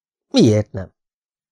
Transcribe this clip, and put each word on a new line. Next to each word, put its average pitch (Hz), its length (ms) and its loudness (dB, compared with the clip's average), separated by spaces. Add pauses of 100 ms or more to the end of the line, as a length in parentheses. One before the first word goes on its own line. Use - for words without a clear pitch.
(320)
"Miért 110 400 0
nem?" 95 220 -16 (580)